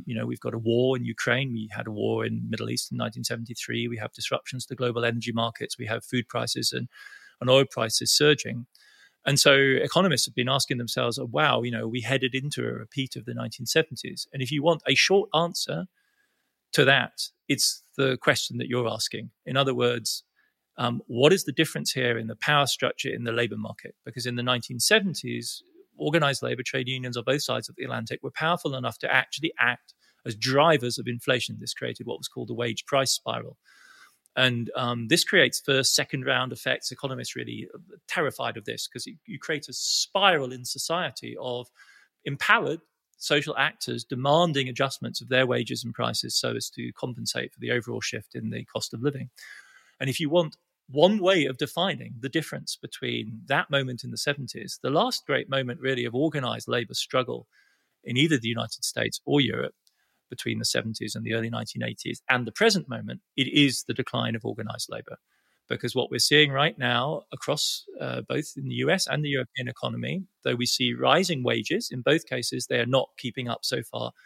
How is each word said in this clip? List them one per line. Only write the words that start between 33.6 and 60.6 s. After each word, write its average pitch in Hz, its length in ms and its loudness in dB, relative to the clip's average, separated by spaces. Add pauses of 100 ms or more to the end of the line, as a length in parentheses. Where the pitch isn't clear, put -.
And, 123 420 2
um, 120 320 -2
this 165 160 4
creates 156 340 4
first, 135 360 2
second 135 320 -2
round 127 260 0
effects. - 400 -4
Economists 127 420 -8
really 120 380 -8
are - 80 -18 (260)
terrified 123 520 -2
of 104 80 -12
this, 117 200 -6
'cause - 200 -12
you, - 180 -14
you 175 140 -12
create 151 320 -6
a - 20 -12
spiral 165 800 2
in 127 140 -10
society 139 760 -4
of 123 280 -6 (580)
empowered 165 540 2 (360)
social 151 400 0
actors 123 480 -2
demanding 139 640 4
adjustments 123 540 -4
of 120 80 -18
their 127 160 6
wages 123 360 0
and 120 120 -8
prices 117 440 -2
so 120 160 0
as 117 140 -4
to 120 240 -8
compensate 123 600 -6
for 123 60 -20
the 120 100 -6
overall 117 320 -2
shift - 320 -8
in 113 160 -4
the 117 160 -6
cost - 260 -6
of 117 80 -10
living. 131 300 -2 (680)
And 131 120 -2
if 123 100 -4
you 151 80 0
want 160 300 2 (300)
one 180 300 6
way 180 280 6
of 135 100 -4
defining 139 640 -4
the 135 80 -6
difference - 480 -4
between 120 720 -8
that 147 240 0
moment 131 340 -2
in 120 60 -10
the 117 80 -8
seventies, 135 640 -6
the 127 80 -2
last 208 360 0
great 135 220 0
moment 131 320 -2
really 127 240 -2
of 117 100 -4
organized 127 540 -2
labor 120 260 -2
struggle 123 540 -2 (560)
in 123 140 -2
either 156 180 4
the 113 120 -4
United 117 360 -4
States - 400 -2
or 143 160 4
Europe - 340 -2 (540)
between 117 300 -4
the 113 60 -2